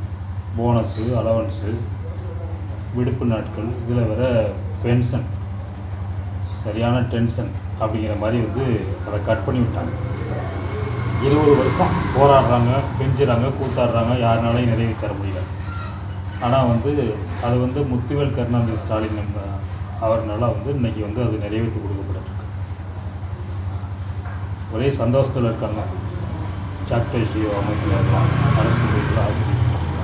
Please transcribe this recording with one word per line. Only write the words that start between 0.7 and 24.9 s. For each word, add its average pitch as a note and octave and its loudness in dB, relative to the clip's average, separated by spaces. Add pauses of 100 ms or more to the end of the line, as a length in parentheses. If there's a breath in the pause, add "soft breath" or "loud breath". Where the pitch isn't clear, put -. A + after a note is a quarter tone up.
அலவன்ஸு, G#2+ 0 (1200)
விடுப்பு B2 0
நாட்கள், A2 -2
இதுல A#2+ 0
வேற G#2+ 0 (540)
பென்ஷன், B2 2 (1300)
சரியான A#2 0 (120)
டென்ஷன் A#2 0 (240)
அப்படிங்கிற A2 0
மாதிரி G#2+ 2
வந்து A2 0 (380)
அதை G#2 -2
கட் - 2
பண்ணி B2+ 2
விட்டாங்க. - 0 (1300)
இருபது C#3+ 6
வருஷம் C3 4 (160)
போராடுறாங்க, A#2+ 6 (240)
கெஞ்சுறாங்க, B2+ 4
கூத்தாடுறாங்க, A#2 2
யாருனாலையும் A#2 4
நிறைவேற்றி A2+ 2
தர G#2 -2
முடியல. F#2+ -4 (1000)
ஆனா B2 4
வந்து A#2+ 2 (500)
அது A#2+ 2
வந்து B2+ 0
முத்துவேல் B2+ 0
கருணாநிதி A#2+ 0
ஸ்டாலின் G#2+ -2
நம்ம F#2+ -4 (640)
அவர்னால A2+ 0
வந்து C3+ -2
இன்னைக்கு A#2 0
வந்து G#2 -2
அது G#2+ 0
நிறைவேற்றி G#2+ -2
கொடுக்கப்பட்டிருக்கு. - -6 (2250)
ஒரே B2 0